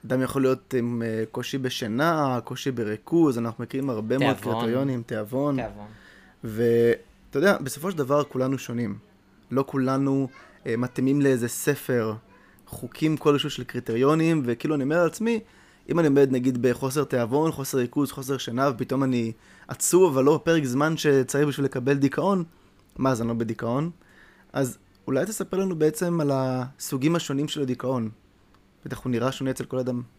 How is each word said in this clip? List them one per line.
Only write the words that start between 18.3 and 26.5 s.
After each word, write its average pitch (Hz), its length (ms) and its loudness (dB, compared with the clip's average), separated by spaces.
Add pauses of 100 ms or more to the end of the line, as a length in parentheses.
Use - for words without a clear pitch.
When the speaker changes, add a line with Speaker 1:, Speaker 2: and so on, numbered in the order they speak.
Speaker 1:
שינה, 135 320 0
ופתאום 127 340 -2
אני 120 280 0 (360)
עצוב, 175 440 4
אבל 131 120 4
לא 147 100 8
בפרק 165 300 2
זמן 143 320 0
שצריך 139 520 2
בשביל 139 160 -2
לקבל 135 300 0
דיכאון, 156 500 2 (540)
מה, 131 120 2
אז 120 100 -2
אני 117 80 -2
לא 117 60 -2
בדיכאון? 117 560 -4 (600)
אז 135 260 -4 (280)
אולי 135 200 0
תספר 208 300 -6
לנו 185 200 -2
בעצם 160 440 2
על 143 140 2
הסוגים 131 840 -2